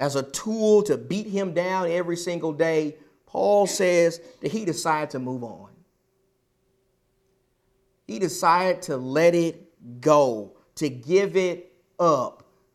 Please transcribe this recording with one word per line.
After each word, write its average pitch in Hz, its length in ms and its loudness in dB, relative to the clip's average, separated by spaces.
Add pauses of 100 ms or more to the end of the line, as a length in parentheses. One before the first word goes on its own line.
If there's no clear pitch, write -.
as 135 160 -2
a 139 60 0
tool 214 600 2
to 151 120 0
beat 170 300 -6
him 196 260 -4
down 180 380 -2
every 170 260 -2
single 170 360 -4
day, 156 440 0 (300)
Paul 202 400 2
says 175 560 2 (180)
that - 120 -6
he 220 120 -4
decided 156 460 -2
to 139 80 -8
move 127 260 -8
on. 101 240 -16 (2500)
He 214 120 -10
decided 180 640 2
to 147 140 -6
let 143 380 2
it 170 340 -2 (320)
go, 123 560 2 (200)
to 156 120 -2
give 160 480 0
it 180 360 -2 (260)
up, 147 460 0 (300)